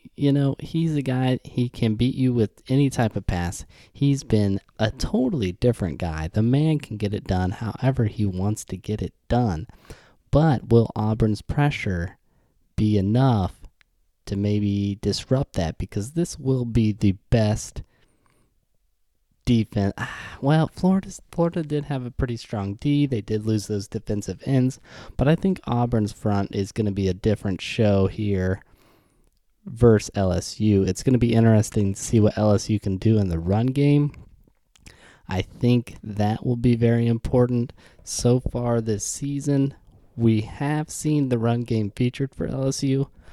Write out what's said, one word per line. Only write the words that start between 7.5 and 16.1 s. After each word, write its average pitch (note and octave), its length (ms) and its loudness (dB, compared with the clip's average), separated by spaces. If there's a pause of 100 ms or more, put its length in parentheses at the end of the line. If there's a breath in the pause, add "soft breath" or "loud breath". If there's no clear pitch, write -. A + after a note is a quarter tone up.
however A#2+ 540 -2
he G#2+ 200 -2
wants G2 400 -2
to F#2+ 100 -8
get G#2+ 260 -6
it - 120 -8 (140)
done. A2+ 380 0 (640 loud breath)
But D3+ 400 2
will A2+ 260 6
Auburn's A2 460 0
pressure G2+ 760 -2 (600)
be G#2+ 200 2
enough G#2+ 640 2 (680)
to G2 80 -6
maybe G2+ 680 -2
disrupt C3 520 -2
that? A#2 240 -4
Because A2 340 -8